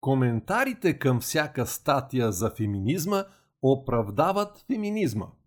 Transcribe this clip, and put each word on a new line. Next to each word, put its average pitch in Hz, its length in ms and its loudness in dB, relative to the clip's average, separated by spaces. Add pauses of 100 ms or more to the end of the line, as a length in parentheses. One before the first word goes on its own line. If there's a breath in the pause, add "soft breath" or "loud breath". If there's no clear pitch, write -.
Коментарите 143 960 0
към 123 220 2
всяка 147 460 -2
статия 127 680 0
за 101 180 0
феминизма 139 760 -2 (380 soft breath)
оправдават 135 1040 0
феминизма. 208 600 -2 (200)